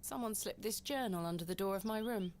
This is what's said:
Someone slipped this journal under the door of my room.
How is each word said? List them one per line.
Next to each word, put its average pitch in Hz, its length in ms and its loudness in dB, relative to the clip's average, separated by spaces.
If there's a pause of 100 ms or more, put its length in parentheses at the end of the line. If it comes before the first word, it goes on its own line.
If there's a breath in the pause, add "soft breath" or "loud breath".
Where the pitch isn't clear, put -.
Someone 233 340 -2
slipped - 280 -2
this 214 180 0
journal 220 460 0
under 170 180 0
the 170 100 -2
door 196 220 2
of 190 80 0
my 220 140 2
room. 214 420 2